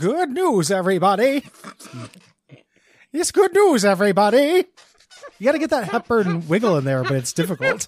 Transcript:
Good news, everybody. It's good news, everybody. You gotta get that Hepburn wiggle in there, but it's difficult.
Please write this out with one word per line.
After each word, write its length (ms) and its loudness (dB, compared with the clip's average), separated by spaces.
Good 300 -2
news, 400 0
everybody. 720 0
It's 160 -2
good 240 2
news, 320 4
everybody. 800 2
You 80 -14
gotta 140 2
get 100 -4
that 200 -2
Hepburn 580 -2
wiggle 320 0
in 60 -4
there, 180 -2
but 80 -4
it's 220 -4
difficult. 540 -4